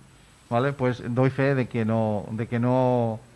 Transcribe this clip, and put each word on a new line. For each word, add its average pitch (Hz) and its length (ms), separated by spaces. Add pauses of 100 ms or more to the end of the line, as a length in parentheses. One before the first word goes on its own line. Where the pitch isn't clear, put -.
(500)
¿vale? 127 220
Pues 127 280 (140)
doy 131 160
fe 135 240
de 123 140
que 117 160
no, 110 480
de 113 160
que 120 100
no, 123 640 (140)